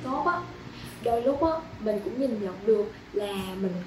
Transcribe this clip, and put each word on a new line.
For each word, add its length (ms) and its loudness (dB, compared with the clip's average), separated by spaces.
tốt 220 0
á. 140 4
Đôi 180 4
lúc 220 4
á, 80 6
mình 240 0
cũng 180 -2
nhìn 200 0
nhận 140 -2
được 200 6
là 200 0
mình 120 0